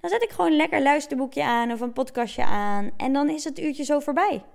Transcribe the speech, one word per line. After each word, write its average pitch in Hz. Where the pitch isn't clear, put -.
Dan 339
zet 453
ik 440
gewoon 339
een 311
lekker -
luisterboekje 277
aan 233
of 226
een 240
podcastje 240
aan. 202
En 262
dan 285
is 311
het 302
uurtje 294
zo 294
voorbij. 294